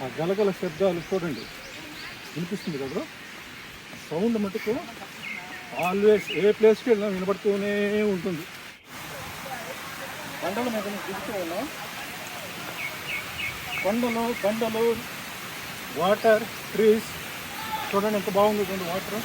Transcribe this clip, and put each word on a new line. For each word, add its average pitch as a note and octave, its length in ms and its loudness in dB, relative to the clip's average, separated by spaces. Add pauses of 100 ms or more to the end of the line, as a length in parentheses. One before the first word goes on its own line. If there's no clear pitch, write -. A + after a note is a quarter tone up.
ఆ - 40 -4 (100)
గలగల F#3+ 320 4 (100)
శబ్దాలు F3 500 2
చూడండి, E3 340 -2 (920)
వినిపిస్తుంది F3 480 -4
కదా. C#3+ 180 -2 (920)
ఆ - 40 -14 (120)
సౌండ్ G#3+ 340 2
మటుకు G#3 300 -2 (1080)
always G3+ 400 6 (180)
ఏ G#3 180 8
ప్లేస్కి A3 320 8
వెళ్ళినా G#3 240 4
వినపడుతూనే G3 580 0 (400)
ఉంటుంది. F3 300 -2 (2000)
కొండల G#3 340 0
మీద G3+ 180 0
నుంచి F#3 140 -6
దిగుతూ G3 260 -4 (100)
ఉన్నాం. F3 220 -2 (2250)
కొండలు, A#3 400 2 (200)
బండలు, A3 420 2 (1120)
వాటర్, G#3+ 440 6 (300)
ట్రీస్ G#3+ 360 6 (800)
చూడండి G#3 300 2
ఎంత F#3+ 180 -2
బాగుంది G#3 320 6
చూడండి F#3+ 220 -4
వాటర్. G3 340 -4